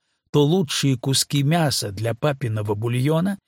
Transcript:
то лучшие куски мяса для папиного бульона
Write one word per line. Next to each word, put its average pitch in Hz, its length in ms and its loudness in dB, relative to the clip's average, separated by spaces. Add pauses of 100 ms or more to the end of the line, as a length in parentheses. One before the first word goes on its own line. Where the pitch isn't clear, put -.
(300)
то 147 140 4
лучшие 143 520 2
куски 139 460 0
мяса 143 480 0
для 110 240 -4
папиного 110 600 -2
бульона 143 720 0